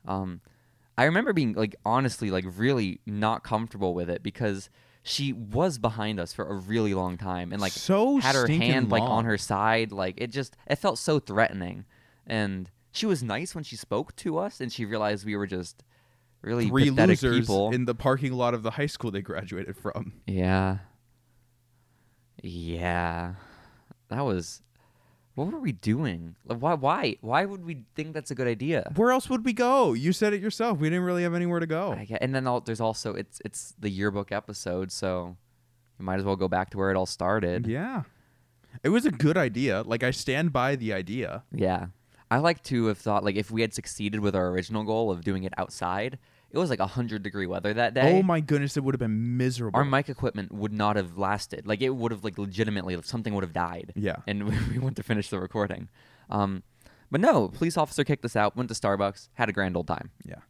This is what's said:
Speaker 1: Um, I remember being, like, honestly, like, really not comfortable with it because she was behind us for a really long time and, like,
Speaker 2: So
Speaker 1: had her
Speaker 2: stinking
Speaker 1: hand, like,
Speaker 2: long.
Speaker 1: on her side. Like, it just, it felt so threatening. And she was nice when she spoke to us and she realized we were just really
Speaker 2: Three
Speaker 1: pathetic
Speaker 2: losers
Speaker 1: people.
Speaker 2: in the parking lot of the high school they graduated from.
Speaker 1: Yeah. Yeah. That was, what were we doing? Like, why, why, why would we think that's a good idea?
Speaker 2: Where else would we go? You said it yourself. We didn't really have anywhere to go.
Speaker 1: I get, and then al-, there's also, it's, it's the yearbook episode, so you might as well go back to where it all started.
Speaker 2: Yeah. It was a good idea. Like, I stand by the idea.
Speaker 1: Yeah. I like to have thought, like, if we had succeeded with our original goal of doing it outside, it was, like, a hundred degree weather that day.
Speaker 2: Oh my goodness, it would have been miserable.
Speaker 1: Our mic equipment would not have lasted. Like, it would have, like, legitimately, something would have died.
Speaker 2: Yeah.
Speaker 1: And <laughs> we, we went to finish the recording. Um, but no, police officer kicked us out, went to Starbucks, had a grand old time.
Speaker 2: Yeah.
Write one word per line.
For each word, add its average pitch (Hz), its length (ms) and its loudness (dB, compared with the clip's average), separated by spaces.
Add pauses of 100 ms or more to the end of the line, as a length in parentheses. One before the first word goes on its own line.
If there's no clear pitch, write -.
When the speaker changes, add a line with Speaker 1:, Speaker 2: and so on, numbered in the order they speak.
Speaker 1:
Um, 95 360 -6 (560)
I 120 80 6
remember 208 260 2
being, 135 220 2
like, 107 220 0 (100)
honestly, 117 460 2
like, 92 120 2 (140)
really 113 480 2
not 104 380 0
comfortable 107 500 -2
with 87 160 -2
it 85 140 -4
because 101 460 -4 (340)
she 139 280 -2
was 120 460 -2
behind 107 420 -2
us 87 140 -6
for 98 160 -6
a 104 60 -4
really 104 400 0
long 90 220 -2
time 90 360 -6
and, 101 80 -4
like, 95 100 0
Speaker 2:
So 226 460 2
Speaker 1:
had 135 180 4
her 127 100 4
Speaker 2:
stinking 143 260 4
Speaker 1:
hand, 127 180 2
like, 110 120 4
Speaker 2:
long. 123 180 0
Speaker 1:
on 113 60 0
her 110 120 2
side. 110 540 0
Like, 92 260 -4
it 117 140 -4
just, 127 340 -8
it 139 120 0
felt 180 200 0
so 151 220 2
threatening. 98 680 0 (400)
And 98 440 -2 (220)
she - 140 -4
was 180 160 2
nice 123 320 -4
when 156 100 -8
she - 120 -14
spoke - 420 -4
to 165 220 -2
us 196 200 -6
and 127 140 -6
she 120 100 -6
realized 104 400 -2
we 104 120 -4
were 101 120 0
just 92 360 -8 (580)
really 113 260 0
Speaker 2:
Three 135 220 6
Speaker 1:
pathetic 131 320 6
Speaker 2:
losers 127 200 4
Speaker 1:
people. 104 320 4
Speaker 2:
in 127 120 0
the 120 100 0
parking 131 380 2
lot 120 220 2
of 110 80 -4
the 110 80 -2
high 143 160 -2
school 120 240 -6
they 98 100 -4
graduated 92 560 -8
from. 98 360 -8 (120)
Speaker 1:
Yeah. 95 540 2 (1600)
Yeah. 87 880 -4 (760)
That 123 120 -4
was, 95 400 -2 (760)
what 160 160 -2
were 330 80 -8
we 226 120 -2
doing? 95 640 -2 (100)
Like, 117 140 -6
why, 156 160 2
why, 147 460 0
why 135 240 2
would 196 200 -10
we 151 180 -10 (120)
think 156 180 -8
that's 151 180 -8
a 135 40 -4
good 123 120 0
idea? 127 480 0
Speaker 2:
Where 226 160 6
else 254 180 2
would 247 140 0
we 247 100 0
go? 240 400 4
You 143 200 2
said 208 200 2
it 202 80 -2
yourself. 220 380 0
We 156 100 2
didn't 180 160 2
really 180 180 0
have 170 100 0
anywhere 175 260 0
to 165 80 -2
go. 160 260 -2
Speaker 1:
I 107 120 -6
get, 110 160 -4
and 131 120 0
then 131 140 0
al-, 123 140 2
there's 113 200 -4
also, 110 340 -2
it's, - 280 -10
it's - 360 -12
the 104 100 -2
yearbook 101 420 0
episode, 95 600 -4
so 90 440 -4 (640)
you 98 60 -10
might 92 140 0
as 95 60 -2
well 98 100 2
go 95 120 0
back 92 240 0
to 101 60 -8
where 98 140 2
it 95 40 2
all 92 100 2
started. 92 640 0
Speaker 2:
Yeah. 170 360 -4 (800)
It 143 60 4
was 240 160 4
a 269 60 4
good 143 260 4
idea. 117 440 2
Like, 113 220 -2
I 123 80 2
stand 143 420 0
by 135 220 2
the 113 180 -2
idea. 95 580 -6
Speaker 1:
Yeah. 92 360 0 (420)
I 117 100 4
like 165 240 2
to 120 240 0
have 104 100 2
thought, 101 260 0
like, 101 120 0
if 104 140 -2
we 113 120 0
had 110 120 0
succeeded 104 460 -4
with 101 160 2
our 92 140 4
original 98 340 -2
goal 110 280 2
of 87 120 -4
doing 95 200 -2
it 95 140 -4
outside, 98 600 -4 (320)
it - 60 -2
was, 170 120 2
like, 123 120 0
a 95 60 2
hundred 107 360 -2
degree 98 240 -4
weather 92 260 -2
that 117 200 2
day. 147 260 6
Speaker 2:
Oh - 20 6
my 175 200 4
goodness, 143 360 0
it 139 60 0
would 135 100 2
have 123 60 -2
been 117 380 0
miserable. 120 420 0
Speaker 1:
Our 143 60 4
mic 139 240 0
equipment 117 420 -4
would 104 220 -4
not 104 240 2
have 87 200 -2
lasted. 101 480 -4
Like, 104 160 0
it 131 80 2
would 117 220 0
have, 101 140 -6
like, 98 120 -4
legitimately, 98 680 -2
something 110 300 -4
would 98 120 0
have 82 80 -8
died. 87 420 -4
Speaker 2:
Yeah. 101 220 -2 (100)
Speaker 1:
And 101 160 -2
<laughs> 104 60 -2
we, 107 60 2 (180)
we 113 40 -2
went 127 200 -2
to - 60 -8
finish 104 260 0
the 98 100 -4
recording. 95 480 -2 (420)
Um, 98 340 0 (460)
but 147 120 2
no, 196 260 6
police 165 300 -2
officer 151 260 0
kicked 143 220 0
us 117 100 -4
out, 104 220 4
went 123 120 -4
to 113 60 -6
Starbucks, 98 600 0
had 117 140 0
a 98 40 -2
grand 92 240 0
old 85 100 -2
time. - 240 -6 (140)
Speaker 2:
Yeah. - 140 -14 (100)